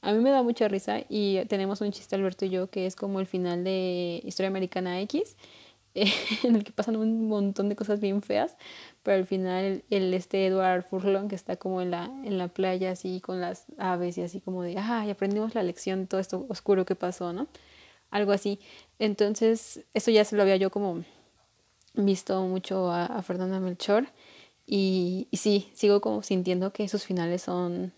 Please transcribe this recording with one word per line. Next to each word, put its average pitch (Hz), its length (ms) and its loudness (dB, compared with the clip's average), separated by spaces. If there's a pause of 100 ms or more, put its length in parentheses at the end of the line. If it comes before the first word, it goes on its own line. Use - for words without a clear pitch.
A 190 120 0
mí 214 80 4
me 254 100 4
da 269 120 6
mucha 233 260 2
risa, 208 400 -2
y 202 380 0
tenemos 196 340 -2
un 208 120 0
chiste, - 240 -6
Alberto 190 300 -2
y 190 40 -2
yo, 185 200 -2
que 185 160 -4
es 190 100 -6
como 196 240 -4
el 190 60 -2
final 180 380 -2
de 180 600 -2
Historia 190 240 -2
Americana 185 540 -2
X, 294 340 -4 (600)
<laughs> 202 480 0
en 233 120 6
el 208 80 4
que - 80 -18
pasan 220 240 -2
un 220 320 2
montón 202 420 0
de 208 60 -2
cosas 208 240 0
bien 202 200 2
feas, 208 360 -2 (460)
pero 202 140 4
al 185 100 2
final 185 380 0
el, 190 260 -2
el, 190 220 2
este 190 340 0
Edward 185 380 2
Furlong, 196 440 0
que 196 60 -4
está 180 220 -6
como 185 240 -4
en 180 100 -2
la, 175 140 -4 (200)
en 202 120 -2
la 180 120 -2
playa 185 420 -2
así 185 300 -6
con 185 200 -6
las 175 240 -8 (140)
aves 175 400 -2
y 180 40 -4
así 175 180 -8
como 185 220 -6
de, 175 160 -4
"Ay, 214 320 -2
aprendimos 202 440 -2
la 220 80 0
lección, 190 440 -2
todo 190 140 -2
esto 190 300 -6
oscuro 190 340 2
que 180 120 -2
pasó", 180 360 -4
¿no? 214 140 -4 (640)
Algo 202 220 2
así. 202 280 0 (380)
Entonces, 214 840 2 (100)
eso 220 160 2
ya 214 140 8
se 208 120 -2
lo 208 60 6
había 196 140 6
yo 190 140 2
como 185 320 -4 (920)
visto 196 480 2
mucho 185 480 -2
a, 175 160 0
a - 160 -6
Fernanda 185 360 -2
Melchor, 190 480 2 (600)
y, 190 640 0
y - 80 -2
sí, 202 360 2
sigo 202 260 6
como 214 220 -2
sintiendo 185 500 0
que 208 160 -4
sus 202 160 -2
finales 175 380 -2
son 180 560 -4